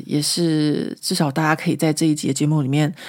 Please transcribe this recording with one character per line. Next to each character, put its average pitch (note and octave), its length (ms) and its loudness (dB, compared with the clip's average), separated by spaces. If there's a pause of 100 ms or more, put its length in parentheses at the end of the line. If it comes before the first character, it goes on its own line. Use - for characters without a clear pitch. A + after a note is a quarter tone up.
也 D3 120 0
是 D3+ 800 0
至 - 140 -6
少 D#3+ 160 2
大 C3+ 140 -2
家 D#3 120 4
可 F3 140 -2
以 C3+ 60 2
在 D#3 180 2
这 E3 140 0
一 D3+ 80 2
集 - 140 -4
的 C3+ 40 0
节 D3 140 0
目 D3+ 160 2
里 B2+ 40 -2
面 D3 240 2 (180)